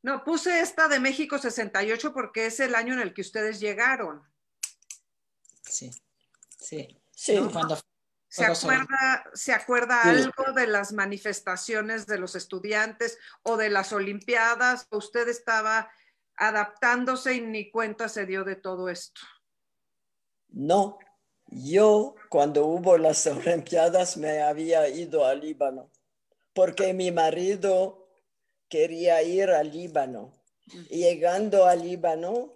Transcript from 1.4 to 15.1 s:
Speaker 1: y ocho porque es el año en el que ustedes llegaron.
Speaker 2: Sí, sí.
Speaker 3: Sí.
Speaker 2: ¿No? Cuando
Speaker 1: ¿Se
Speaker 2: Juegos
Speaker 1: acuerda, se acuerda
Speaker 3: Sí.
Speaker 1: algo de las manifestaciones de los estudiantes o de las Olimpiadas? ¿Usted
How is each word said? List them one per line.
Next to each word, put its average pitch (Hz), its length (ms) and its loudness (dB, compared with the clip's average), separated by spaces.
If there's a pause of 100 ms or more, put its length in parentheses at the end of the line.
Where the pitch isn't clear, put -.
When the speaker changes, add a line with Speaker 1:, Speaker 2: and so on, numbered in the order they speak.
Speaker 1:
y 214 100 -2
ocho 285 200 -4
porque 226 340 -4
es 226 140 -6
el 247 140 0
año 233 200 -2
en 254 60 -4
el 190 140 -6
que 196 80 -10
ustedes 214 380 -6
llegaron. 208 640 -2 (1400)
Speaker 2:
Sí, - 280 -12 (680)
sí. - 420 -16 (140)
Speaker 3:
Sí. - 220 0
Speaker 2:
¿No? 196 140 2
Cuando 156 260 -2 (520)
Speaker 1:
¿Se - 180 -4
Speaker 2:
Juegos 220 180 0
Speaker 1:
acuerda, 262 600 0 (100)
se - 180 -4
acuerda 240 500 2
Speaker 3:
Sí. 226 60 6
Speaker 1:
algo 262 460 2
de 247 120 2
las 202 260 -2
manifestaciones 202 1120 -6
de 208 120 -4
los 180 160 -10
estudiantes 214 840 -4 (280)
o 233 120 0
de 214 140 0
las 196 220 0
Olimpiadas? 233 960 0
¿Usted 240 380 -4